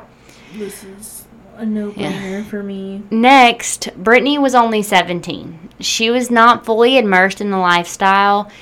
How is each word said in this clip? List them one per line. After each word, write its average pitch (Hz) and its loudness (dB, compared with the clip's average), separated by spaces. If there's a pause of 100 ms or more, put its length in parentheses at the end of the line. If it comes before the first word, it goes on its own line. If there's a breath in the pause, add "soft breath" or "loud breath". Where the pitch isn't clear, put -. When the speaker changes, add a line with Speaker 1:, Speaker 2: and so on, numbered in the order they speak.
(540 loud breath)
Speaker 1:
This 202 -14
is 196 -20 (340)
a 220 -8
no-brainer 208 -6 (340)
Speaker 2:
Yeah. 202 -8
Speaker 1:
for 208 -10
me. 196 -12
Speaker 2:
Next, 240 2
Brittany 247 2
was 269 0
only 226 2
seventeen. 175 -4 (220)
She 226 -2
was 247 -2
not 226 4
fully 233 2
immersed 190 2
in 202 -6
the 190 -2
lifestyle. 196 0 (120)